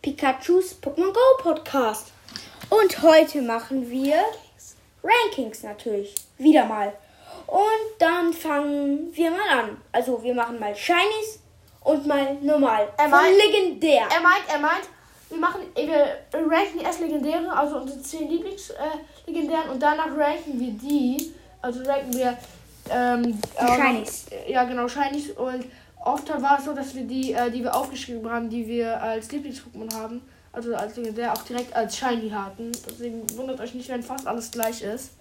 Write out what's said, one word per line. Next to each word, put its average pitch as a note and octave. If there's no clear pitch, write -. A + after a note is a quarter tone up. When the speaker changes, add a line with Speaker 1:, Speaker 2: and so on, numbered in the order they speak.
Speaker 1:
Pikachus D4+
Pokémon F4
Go C5
Podcast. C4+
Und G4+
heute D#4
machen A#3
wir C4+
Rankings F4+
natürlich. G#3
Wieder C#4
mal. G#3
Und F#4
dann E4+
fangen D4
wir E4
mal G4
an. A3+
Also A#3+
wir B3
machen A#3
mal G#3
Shinies G#4
und C#4+
mal C#4
normal. C4+
Speaker 2:
Er D4
Speaker 1:
Von C#4+
Speaker 2:
meint, F#4
Speaker 1:
legendär. D#4+
Speaker 2:
er E4+
meint, F4+
er D4+
meint, E4
wir E4
machen, F4
wir D4
ranken E4
erst F4
Legendäre, D#4
also D4
unsere C4+
zehn D#4
Lieblings-, G4
äh, D4+
Legendären D#4+
und C4
danach D4+
ranken D4+
wir B3
die, C#4
also B3+
ranken C#4
wir, B3
ähm, B3
Speaker 1:
Die A#3
Speaker 2:
äh, A#3+
Speaker 1:
Shinies. B3
Speaker 2:
ja, B3+
genau, B3
Shinies C#4+
und B3+
oft C#4+
war C#4
es C4+
so, D4
dass C4
wir C4
die, C4
äh, A#3+
die A#3+
wir B3
aufgeschrieben A#3+
haben, A#3
die A#3
wir A3+
als A3
Lieblings-Pokémon A#3+
haben, A3+
also A#3
als G#3+
Legendär, A#3
auch A3+
direkt A#3+
als A3
Shiny A#3
hatten. G#3
Deswegen A#3
wundert C4
euch A#3+
nicht, B3+
wenn B3
fast C4
alles A3+
gleich -
ist. A3